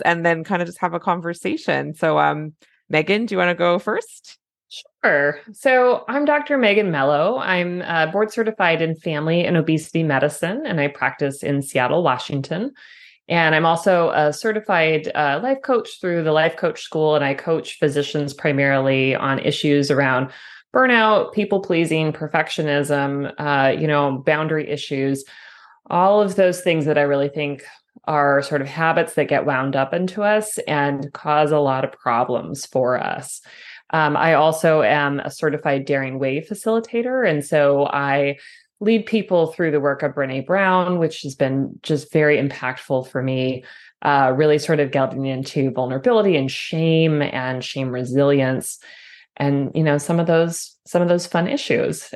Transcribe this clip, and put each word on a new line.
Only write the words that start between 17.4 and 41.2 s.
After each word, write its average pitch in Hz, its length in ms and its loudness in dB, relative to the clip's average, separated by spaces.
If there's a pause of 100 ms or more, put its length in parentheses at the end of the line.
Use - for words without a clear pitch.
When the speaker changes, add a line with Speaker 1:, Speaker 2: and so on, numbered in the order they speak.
Speaker 2:
physicians 143 560 -2
primarily 135 800 2
on 135 240 -2
issues 143 500 0
around 135 420 0 (440)
burnout, 226 560 4
people-pleasing, 165 800 0
perfectionism, 143 1300 -2
uh, 139 300 2
you 156 180 0
know, 143 380 2
boundary 156 440 0
issues, 139 540 -2 (680)
all 196 320 4
of 190 140 0
those 180 240 2
things 160 240 0
that 147 140 2
I 143 60 4
really 143 260 0
think 143 340 -8 (400)
are 143 380 2
sort 143 180 -2
of - 80 -6
habits 165 460 0
that 147 160 0
get 143 160 0
wound 135 320 -2
up 135 160 -2
into 185 280 -4
us 214 360 0 (100)
and 143 460 -2
cause 151 400 0
a 151 60 4
lot 131 260 0
of - 80 -6
problems 120 720 -2
for 127 360 0
us. - 380 -8 (520)
Um, 151 260 2
I 165 160 2
also 156 480 4
am 143 400 2
a 139 100 -8
certified 143 540 -2
Daring 135 340 -4
Way 139 220 -2
facilitator. 233 840 -2
And 151 200 0
so 143 400 2
I 139 500 0 (460)
lead 220 240 2
people 180 480 0
through 165 180 -2
the 147 80 2
work 139 240 -2
of 139 100 -2
Brené 135 320 -4
Brown, 180 540 2
which 160 220 -2